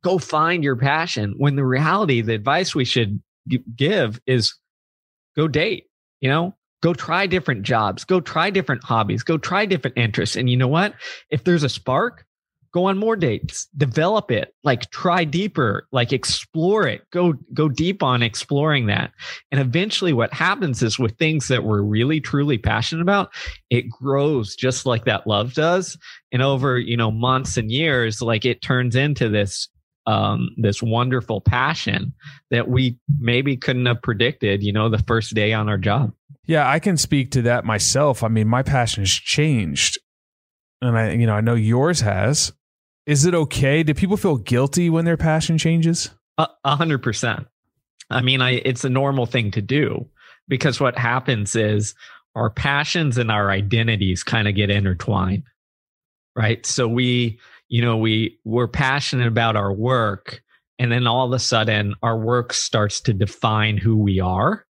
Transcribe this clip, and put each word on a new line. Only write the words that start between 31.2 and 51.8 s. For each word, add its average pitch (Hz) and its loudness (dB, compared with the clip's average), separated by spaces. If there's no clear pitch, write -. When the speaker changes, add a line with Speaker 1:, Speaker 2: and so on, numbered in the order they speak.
Speaker 1:
passion 127 0
that 120 0
we 127 2
maybe 127 0
couldn't 123 -2
have 120 0
predicted, 104 0
you 101 -2
know, 107 2
the 110 0
first 113 0
day 107 2
on 107 0
our 104 0
job. 110 0
Speaker 2:
Yeah, 151 2
I 143 2
can 175 0
speak 139 0
to 123 2
that 120 2
myself. 123 0
I 113 0
mean, 110 2
my 123 2
passion 123 0
has 95 0
changed. 113 0
And 120 0
I, 110 0
you 117 4
know, 110 2
I 104 0
know 117 2
yours 120 2
has. 107 0
Is 147 4
it 175 4
okay? 143 2
Do 151 2
people 196 0
feel 185 0
guilty 135 0
when 165 2
their 170 2
passion 160 2
changes? 165 2
Speaker 1:
A, 160 0
a 139 2
hundred 151 0
percent. 113 -2
I 127 -2
mean, 131 2
I, 127 2
it's 127 -2
a 131 0
normal 135 0
thing 113 -2
to 107 -2
do 135 -2
because 131 0
what 131 0
happens 120 -2
is 104 0